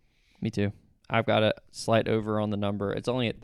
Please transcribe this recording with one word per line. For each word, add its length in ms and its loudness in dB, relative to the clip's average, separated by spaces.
Me 100 -2
too. 220 0
I've 160 0
got 160 4
a 100 4
slight 360 2
over 320 0
on 100 0
the 60 -2
number. 360 -2
It's 160 -6
only 200 0
at, 160 -6